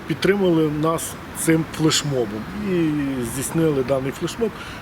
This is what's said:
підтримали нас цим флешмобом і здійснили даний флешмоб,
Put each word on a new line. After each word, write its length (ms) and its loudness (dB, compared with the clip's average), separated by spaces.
підтримали 640 2
нас 300 0
цим 260 4
флешмобом 680 0
і 180 2
здійснили 500 2
даний 280 0
флешмоб, 380 -2